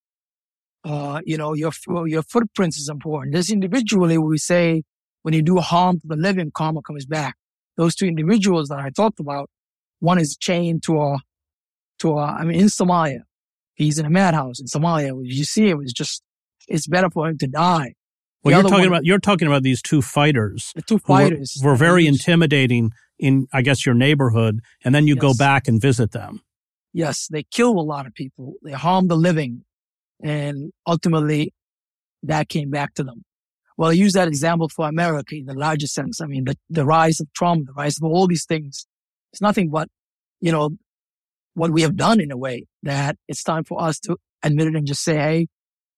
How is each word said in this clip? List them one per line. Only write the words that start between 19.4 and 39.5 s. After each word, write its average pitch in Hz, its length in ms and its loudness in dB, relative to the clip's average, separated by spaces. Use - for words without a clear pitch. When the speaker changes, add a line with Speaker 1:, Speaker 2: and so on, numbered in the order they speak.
Speaker 2:
about 139 160 2
these 131 180 0
two 147 200 2
fighters 120 720 0
Speaker 1:
The 160 60 -10
two 214 220 0
Speaker 2:
who 190 80 2
were, 185 60 8
Speaker 1:
fighters. 151 460 2
Speaker 2:
were 143 100 6
very 170 300 4
Speaker 1:
Yes. 147 100 4
Speaker 2:
intimidating 135 760 2
in, 135 340 2
I 131 100 0
guess, 135 220 0
your 127 120 2
neighborhood, 117 640 2
and 127 100 2
then 151 140 4
you 147 80 4
go 139 120 2
Speaker 1:
Yes. 123 100 4
Speaker 2:
back 139 280 2
and 113 140 2
visit 123 320 2
them. - 300 -12
Speaker 1:
Yes, 156 360 -6
they 151 140 -6
kill 240 280 0
a 185 120 2
lot 147 240 -6
of 113 80 -20
people. 135 480 -14
They 147 100 -14
harm 180 360 2
the 170 80 2
living, 156 480 0
and 147 480 -6
ultimately, 156 680 0
that 151 260 -2
came 143 220 -6
back 143 240 -6
to 156 80 -4
them. 120 220 -14
Well, 165 140 2
I 165 40 4
use 190 180 4
that 180 160 2
example 160 400 -2
for 160 200 -6
America 156 460 -4
in 139 120 -12
the 135 80 -12
larger 147 340 -4
sense. 131 320 -8
I 165 60 -8
mean, 139 180 -6
the, 131 120 -4
the 156 160 0
rise 160 340 2
of 147 140 -10
Trump, 170 320 0
the 135 60 -18
rise 143 260 -6
of 151 60 -6
all 175 220 2
these 175 200 0
things, 151 400 -8
it's - 100 -12
nothing 196 280 0